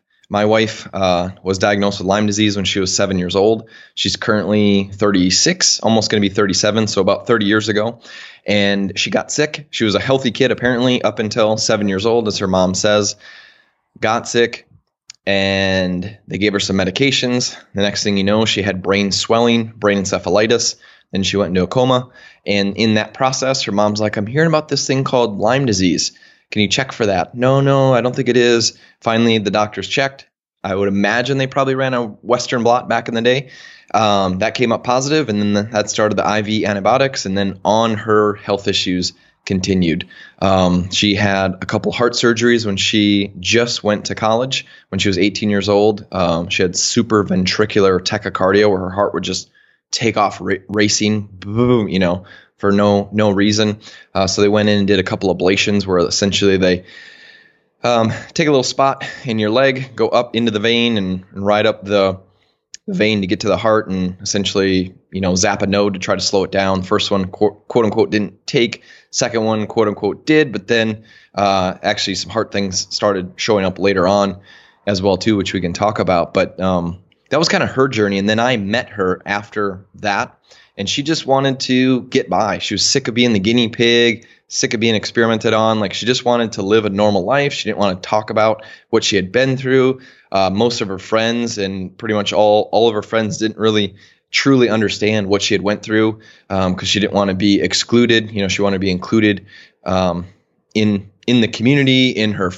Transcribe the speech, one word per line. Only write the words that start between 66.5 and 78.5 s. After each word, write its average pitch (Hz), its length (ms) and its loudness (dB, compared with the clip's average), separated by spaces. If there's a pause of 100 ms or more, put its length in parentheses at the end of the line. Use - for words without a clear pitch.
down. 95 320 0
First 101 300 -2
one, 95 180 0
qu-, 107 240 0 (140)
quote 120 160 2
unquote, 104 260 0
didn't 104 340 -4
take. 120 380 -2 (300)
Second 117 320 -2
one, 110 240 -2
quote 110 180 0
unquote, 98 400 -4
did. 156 240 4
But 98 160 -10
then, 110 380 -2 (320)
uh, 95 440 2
actually 101 360 -2
some 85 160 -8
heart 107 180 -2
things 98 420 -4
started 95 440 -2
showing 101 280 0
up 90 140 -2
later 92 300 2
on 98 320 2 (440)
as 101 160 -2
well, 95 160 2
too, 107 200 0
which 92 160 -2
we 98 80 -2
can 87 120 -4
talk 107 280 -2
about. 87 340 0
But, 92 240 -2
um, 90 460 -2 (240)
that 143 120 0
was 175 80 0
kinda 165 180 0
her 131 220 0
journey. 104 300 0
And 98 100 0
then 107 100 2
I 123 180 2